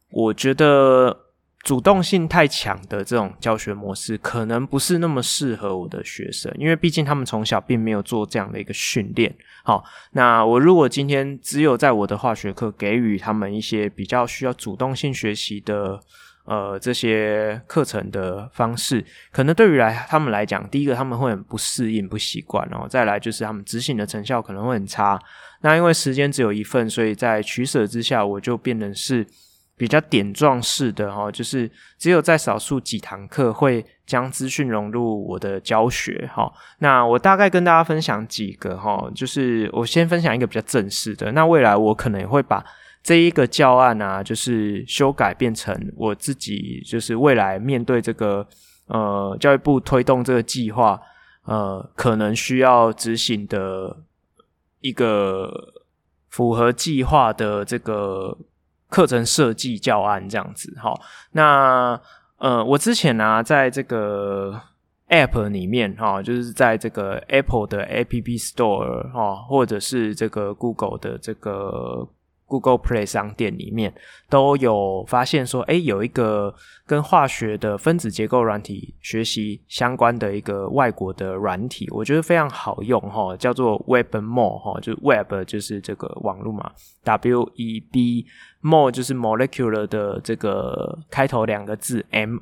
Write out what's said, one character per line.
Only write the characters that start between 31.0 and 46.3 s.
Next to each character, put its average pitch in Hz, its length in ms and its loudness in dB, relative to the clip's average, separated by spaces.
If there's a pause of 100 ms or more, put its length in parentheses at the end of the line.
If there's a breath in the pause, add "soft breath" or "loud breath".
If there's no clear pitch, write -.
哈， 104 160 -4
就 113 140 -8
是 120 260 -4 (280 soft breath)
只 160 100 0
有 170 140 6
在 160 160 4
少 110 200 -2
数 131 220 -4
几 113 180 -6
堂 98 300 -12
课 123 240 0
会 120 320 2 (220 soft breath)
将 131 240 -2
资 131 180 -6
讯 135 180 -2
融 107 240 -2
入 110 380 -2
我 92 100 -6
的 98 220 -4
教 113 300 2
学 - 420 -6
哈。 - 180 -2 (280 loud breath)
那 131 260 6
我 120 140 4
大 190 180 6
概 196 140 6
跟 175 120 4
大 175 80 4
家 165 140 8
分 160 160 0
享 113 260 -4
几 104 260 -8
个 95 220 -8
哈， 101 400 -4
就 - 120 -6
是 120 480 0
我 117 100 0
先 165 240 2
分 175 100 2
享 160 160 2
一 120 40 0
个 123 80 2
比 - 80 -14
较 113 80 -2
正 101 280 0
式 - 240 -6
的， 113 180 -6
那 156 120 4
未 165 160 6
来 104 160 8
我 110 180 4
可 - 140 -2
能 101 100 -2
也 95 80 -6
会 135 160 2
把 104 220 -2 (360 loud breath)
这 - 140 4
一 170 160 8
个 143 160 4
教 131 280 6
案 123 280 6
啊， 98 200 -4
就 104 120 -4
是 110 520 -2
修 139 240 2
改 113 220 0
变 117 220 0
成 - 180 -6 (240)
我 107 180 -2
自 139 200 -6